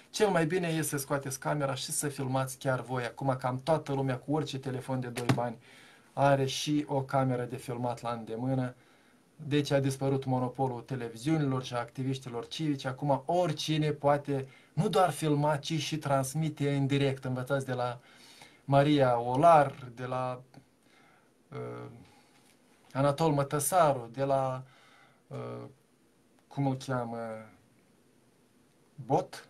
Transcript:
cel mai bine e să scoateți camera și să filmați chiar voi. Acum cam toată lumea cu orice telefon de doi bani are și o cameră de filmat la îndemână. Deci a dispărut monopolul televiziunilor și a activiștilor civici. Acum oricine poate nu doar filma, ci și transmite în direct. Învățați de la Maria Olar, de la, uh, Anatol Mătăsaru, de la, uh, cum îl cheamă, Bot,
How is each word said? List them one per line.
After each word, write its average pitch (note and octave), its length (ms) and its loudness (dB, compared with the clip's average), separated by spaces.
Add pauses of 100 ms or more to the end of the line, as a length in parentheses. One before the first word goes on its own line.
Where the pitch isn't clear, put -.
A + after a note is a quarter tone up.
cel G#3+ 180 2
mai E3+ 180 2
bine F3 220 0
e D#3+ 140 0
să D3 160 -4
scoateți C3+ 420 -6
camera C#3+ 360 -2
și - 160 -8
să D3+ 160 -2
filmați C3 500 -4
chiar C3 240 -2
voi. B2 220 -4
Acum B2+ 360 -2
cam B2+ 240 -4
toată D3+ 300 0
lumea C3+ 240 0
cu - 160 -6
orice C#3+ 260 -2
telefon C3 400 -6
de B2+ 80 -6
doi A#2+ 260 -4
bani A#2+ 240 -2 (560)
are C3+ 320 4
și D3 420 -2
o C#3 140 -2
cameră C3 420 0
de A#2+ 120 -8
filmat A#2+ 460 -6
la A#2+ 100 -4
îndemână. A#2+ 640 -4 (720)
Deci C#3+ 240 0
a C#3 80 4
dispărut C#3 460 0
monopolul B2 560 -2
televiziunilor B2+ 800 -2
și A#2+ 100 -10
a A#2+ 40 -4
activiștilor A#2+ 680 -6
civici. D3 380 -4
Acum C3+ 400 0
oricine D#3 680 0
poate C#3+ 560 0 (260)
nu F#3+ 160 0
doar F#3 200 4
filma, D3 480 0
ci D3 160 -6
și D#3 240 -2
transmite C#3+ 800 0
în C#3 120 2
direct. C#3 380 0
Învățați B2+ 400 -2
de C3 80 -4
la B2 260 -4 (680)
Maria C#3 540 6
Olar, C3 760 6
de B2 100 -10
la, B2+ 360 -4 (1120)
uh, B2 340 -10 (1040)
Anatol C#3+ 400 2
Mătăsaru, C#3+ 840 2
de C3+ 100 -4
la, C3 400 0 (640)
uh, A#2+ 380 -10 (840)
cum C#3 200 -2
îl C3 80 0
cheamă, B2 420 -4 (1800)
Bot, C#3 540 -2